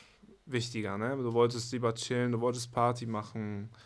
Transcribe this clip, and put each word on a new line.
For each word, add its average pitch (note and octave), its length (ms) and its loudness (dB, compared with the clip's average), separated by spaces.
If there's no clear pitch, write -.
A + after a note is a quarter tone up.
wichtiger, A2+ 500 -2
ne? A#2+ 200 -2
Du B2 160 -2
wolltest A#2 400 4
lieber A#2 220 2
chillen, B2 380 0
du A#2 80 0
wolltest A#2+ 320 0
Party A#2+ 340 2
machen, G#2 640 -6